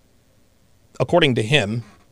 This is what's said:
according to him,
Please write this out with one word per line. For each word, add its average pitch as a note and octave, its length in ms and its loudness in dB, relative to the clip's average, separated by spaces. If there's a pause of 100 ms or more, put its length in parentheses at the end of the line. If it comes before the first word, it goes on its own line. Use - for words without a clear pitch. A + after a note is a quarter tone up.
(1000)
according C#3+ 360 2
to A2 80 -2
him, A#2 400 -2 (280)